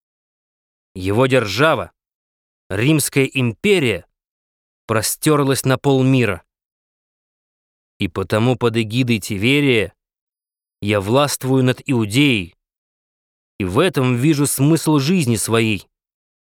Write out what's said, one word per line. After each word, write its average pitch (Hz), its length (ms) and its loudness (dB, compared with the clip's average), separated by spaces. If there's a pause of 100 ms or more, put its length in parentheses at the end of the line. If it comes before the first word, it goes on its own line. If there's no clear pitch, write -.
(960)
Его 101 320 0
держава, 120 680 0 (760)
Римская 135 560 0
империя, 131 840 -2 (800)
простерлась 135 800 -2
на 131 140 0
полмира. 131 680 0 (1500)
И 98 100 -4
потому 110 480 0
под 113 200 -2
эгидой 117 440 -2
Тиверия 120 760 0 (840)
я 104 200 0
властвую 131 640 0
над 127 220 0
Иудеей, 117 680 0 (1040)
и 98 60 -4
в 90 140 -2
этом 131 380 0
вижу 143 300 2
смысл 156 520 2
жизни 135 380 0
своей, 110 520 -2 (580)